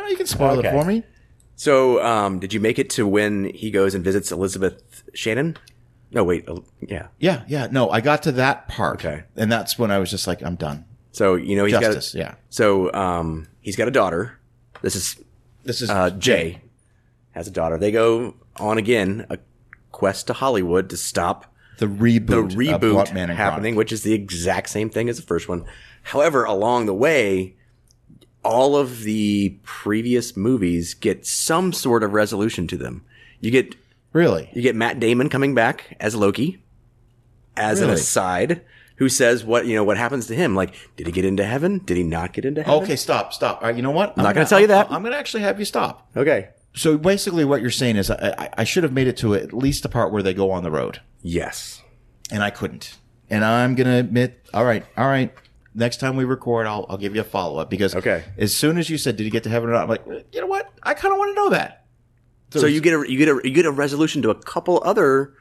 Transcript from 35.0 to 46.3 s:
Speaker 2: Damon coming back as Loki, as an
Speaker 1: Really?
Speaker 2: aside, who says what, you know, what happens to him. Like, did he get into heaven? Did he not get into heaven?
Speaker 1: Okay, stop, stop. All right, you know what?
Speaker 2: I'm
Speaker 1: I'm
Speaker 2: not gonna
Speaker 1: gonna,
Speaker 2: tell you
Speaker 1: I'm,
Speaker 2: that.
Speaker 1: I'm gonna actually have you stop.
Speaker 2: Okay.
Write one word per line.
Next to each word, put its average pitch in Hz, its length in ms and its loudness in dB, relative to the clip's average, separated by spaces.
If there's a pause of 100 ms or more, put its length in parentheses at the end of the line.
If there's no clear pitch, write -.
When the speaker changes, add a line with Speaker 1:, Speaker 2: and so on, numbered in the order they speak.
Speaker 2:
Damon 123 300 2
coming 135 240 2
back 120 460 0
as 107 140 -2
Loki, 107 480 0 (960)
as 107 240 0
an - 80 2
Speaker 1:
Really? 85 120 2
Speaker 2:
aside, 98 600 0 (360)
who 135 120 2
says 120 360 2
what, 113 220 0
you 113 80 0
know, 107 100 4
what 101 120 2
happens 120 300 -2
to 113 80 -6
him. 135 200 0
Like, 95 200 0 (220)
did 80 100 -10
he 85 60 -6
get 92 120 0
into 98 200 2
heaven? 151 400 -2
Did 87 120 -2
he 90 60 0
not 85 300 -4
get - 120 -6
into 147 180 -4
heaven? 151 200 4
Speaker 1:
Okay, 175 140 -2
stop, 123 360 -2
stop. 113 300 -4
All 113 60 -2
right, 117 80 -2
you 120 60 -4
know 135 80 -2
what? 185 200 0
Speaker 2:
I'm - 80 -16
Speaker 1:
I'm - 60 2
Speaker 2:
not 196 100 4
gonna 156 100 4
Speaker 1:
gonna, - 40 -4
Speaker 2:
tell 202 120 6
you 208 60 10
Speaker 1:
I'm, - 20 6
Speaker 2:
that. 202 240 6
Speaker 1:
I'm 165 100 -6
gonna 247 140 -6
actually 233 280 -6
have 196 140 -2
you 208 60 -4
stop. - 520 -6
Speaker 2:
Okay. 123 320 0 (260)